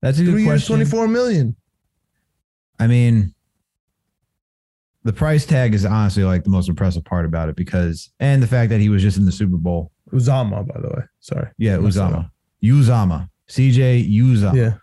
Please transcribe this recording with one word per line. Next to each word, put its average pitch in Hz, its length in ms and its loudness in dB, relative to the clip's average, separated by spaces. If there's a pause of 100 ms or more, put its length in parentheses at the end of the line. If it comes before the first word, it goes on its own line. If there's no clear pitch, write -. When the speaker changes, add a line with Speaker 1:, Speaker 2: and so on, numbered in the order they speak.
Speaker 1:
That's 139 180 0
a 175 60 2
good 175 80 2
Speaker 2:
Three 214 120 2
years, 151 60 2 (120)
Speaker 1:
question. 220 140 -2
Speaker 2:
twenty-four 220 320 0
million. 220 480 0 (1200)
Speaker 1:
I 113 80 0
mean, 117 480 2 (1700)
the 113 100 -4
price 156 320 0
tag 127 300 0
is 101 100 0
honestly, 104 400 0
like, 92 200 0
the 98 60 -2
most 92 180 0
impressive 87 360 -2
part 87 220 -4
about 80 220 -4
it 76 80 -8
because, 87 540 -4 (100)
and 135 220 2
the 120 40 0
fact 117 240 0
that 110 100 0
he 104 80 4
was 98 140 2
just 95 160 2
in 98 80 4
the 87 60 2
Super 90 240 -2
Bowl. 85 340 -4 (220)
Speaker 2:
Uzama, 120 540 -2
by - 140 -10
the - 80 -8
way. - 140 -8 (180)
Sorry. - 280 -8 (100)
Speaker 1:
Yeah, 104 200 0
Speaker 2:
Messed 95 180 0
that 92 160 -2
Speaker 1:
Uzama. 82 80 -2
Speaker 2:
up. 82 100 -10 (320)
Speaker 1:
Uzama. 110 680 2 (200)
C 131 240 0
J 123 360 2
Uzama. 107 460 2
Speaker 2:
Yeah. 113 280 2